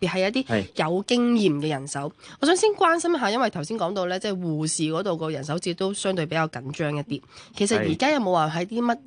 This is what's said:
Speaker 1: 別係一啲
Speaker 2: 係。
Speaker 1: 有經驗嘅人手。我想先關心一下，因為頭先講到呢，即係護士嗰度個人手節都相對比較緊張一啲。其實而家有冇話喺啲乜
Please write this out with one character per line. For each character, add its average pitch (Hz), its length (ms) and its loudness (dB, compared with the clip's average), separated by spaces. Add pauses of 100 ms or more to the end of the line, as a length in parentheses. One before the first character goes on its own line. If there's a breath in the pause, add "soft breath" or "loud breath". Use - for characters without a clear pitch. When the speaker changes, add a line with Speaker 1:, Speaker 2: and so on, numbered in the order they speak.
Speaker 1:
別 185 80 0
係 175 120 -2
一 208 220 0
啲 - 40 -6
Speaker 2:
係。 220 180 0 (120)
Speaker 1:
有 175 300 0
經 240 280 4
驗 180 260 4
嘅 151 80 -2
人 139 180 -4
手。 139 240 -6 (300 loud breath)
我 277 60 2
想 339 100 6
先 427 140 4
關 349 280 4
心 339 160 2
一 311 40 0
下， 233 120 2
因 220 80 0
為 240 120 2
頭 170 120 -6
先 220 160 -6
講 180 140 0
到 190 140 -2
呢， 180 120 -2
即 202 100 -4
係 208 40 -2
護 165 340 -2
士 156 180 -2
嗰 160 180 0
度 196 120 0
個 160 140 -4
人 139 160 -6
手 156 140 -2
節 175 160 -4
都 190 180 -2
相 196 220 -2
對 170 100 0
比 160 100 -4
較 160 140 2
緊 135 240 -8
張 147 240 -2
一 147 60 -4
啲。 143 180 -6 (340 loud breath)
其 202 120 0
實 220 100 2
而 170 200 0
家 262 160 2
有 302 60 2
冇 196 140 2
話 160 160 4
喺 165 160 -2
啲 220 160 -4
乜 240 260 0